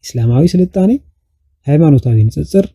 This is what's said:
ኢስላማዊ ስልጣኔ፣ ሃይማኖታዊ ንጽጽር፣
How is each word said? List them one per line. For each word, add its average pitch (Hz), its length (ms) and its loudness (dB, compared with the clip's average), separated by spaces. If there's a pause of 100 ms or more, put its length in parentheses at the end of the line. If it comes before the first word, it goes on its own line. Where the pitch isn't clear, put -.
ኢስላማዊ 120 440 -2
ስልጣኔ፣ 185 420 0 (760)
ሃይማኖታዊ 143 560 2
ንጽጽር፣ 147 520 -2